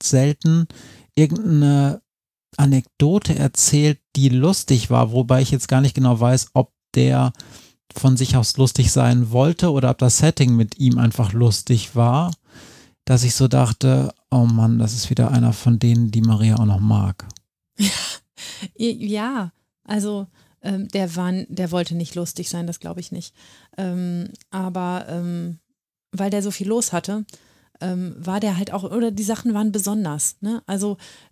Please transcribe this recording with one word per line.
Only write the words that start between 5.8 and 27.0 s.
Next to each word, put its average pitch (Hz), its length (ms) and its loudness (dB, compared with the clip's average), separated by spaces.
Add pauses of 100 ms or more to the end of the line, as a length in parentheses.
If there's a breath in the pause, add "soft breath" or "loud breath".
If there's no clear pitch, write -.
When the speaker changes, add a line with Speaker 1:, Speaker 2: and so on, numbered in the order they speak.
Speaker 1:
nicht 135 140 2
genau 123 260 2
weiß, 123 320 2
ob - 200 -2 (220)
der 131 380 2 (640 loud breath)
von 131 220 4
sich 131 180 0
aus 117 220 0
lustig 131 340 2
sein 123 380 2
wollte 151 420 2
oder 127 180 2
ob - 80 -2
das 123 200 2
Setting 143 360 4
mit 113 240 0
ihm 123 200 4
einfach 113 340 2
lustig 117 640 0
war, 127 340 2 (760 loud breath)
dass 123 180 2
ich 120 100 0
so 131 140 2
dachte, 131 640 0 (180)
„Oh 123 140 4
Mann, 113 340 4
das 110 140 0
ist 120 160 -6
wieder 120 220 2
einer 117 240 2
von 117 240 2
denen, 117 320 2
die 110 120 0
Maria 110 340 4
auch 113 100 2
noch 101 140 2
mag.“ 101 460 0 (520)
Speaker 2:
<laughs> - 0 - (960 loud breath)
Ja, 233 120 -4
i-, 220 180 -6
ja, 208 460 -6 (320)
also, 208 420 -6 (360 soft breath)
ähm, 196 260 -6
der 185 280 -4
war 180 120 -4
n-, 185 200 -4
der 180 220 -6
wollte 170 240 -4
nicht 170 200 -8
lustig 175 340 -8
sein, 170 180 -8
das 170 140 -10
glaub 170 180 -12
ich 175 140 -14
nicht. 180 220 -14 (420 soft breath)
Ähm, 180 540 -6 (200)
aber, 185 580 -6
ähm, 170 500 -8 (540)
weil 196 180 -4
der 202 120 -2
so 202 80 -6
viel 196 180 -8
los 233 240 -4
hatte, 202 340 -6 (540 soft breath)